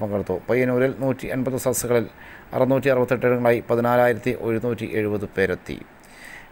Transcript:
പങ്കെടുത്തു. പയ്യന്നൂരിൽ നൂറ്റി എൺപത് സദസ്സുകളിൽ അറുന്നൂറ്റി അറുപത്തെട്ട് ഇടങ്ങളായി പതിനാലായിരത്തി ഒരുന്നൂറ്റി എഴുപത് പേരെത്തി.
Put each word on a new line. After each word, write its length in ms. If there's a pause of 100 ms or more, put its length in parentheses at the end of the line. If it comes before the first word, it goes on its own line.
പങ്കെടുത്തു. 340 (120)
പയ്യന്നൂരിൽ 540
നൂറ്റി 320
എൺപത് 300
സദസ്സുകളിൽ 420 (500)
അറുന്നൂറ്റി 380
അറുപത്തെട്ട് 340
ഇടങ്ങളായി 320 (100)
പതിനാലായിരത്തി 640 (120)
ഒരുന്നൂറ്റി 420 (120)
എഴുപത് 260 (100)
പേരെത്തി. 420 (720)